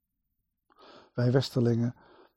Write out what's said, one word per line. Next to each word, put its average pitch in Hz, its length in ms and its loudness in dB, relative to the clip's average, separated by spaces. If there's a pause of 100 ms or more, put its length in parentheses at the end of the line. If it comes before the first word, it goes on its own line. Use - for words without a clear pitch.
(1120)
Wij 123 200 -2
Westerlingen 120 640 0 (420)